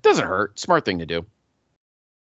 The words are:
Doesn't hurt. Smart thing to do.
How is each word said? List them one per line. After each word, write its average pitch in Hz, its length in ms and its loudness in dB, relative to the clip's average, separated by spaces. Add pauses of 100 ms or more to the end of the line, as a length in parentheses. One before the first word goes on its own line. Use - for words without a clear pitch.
Doesn't 403 220 4
hurt. - 320 -4
Smart 170 280 0
thing 90 160 -2
to 82 60 -8
do. 85 200 -6 (960)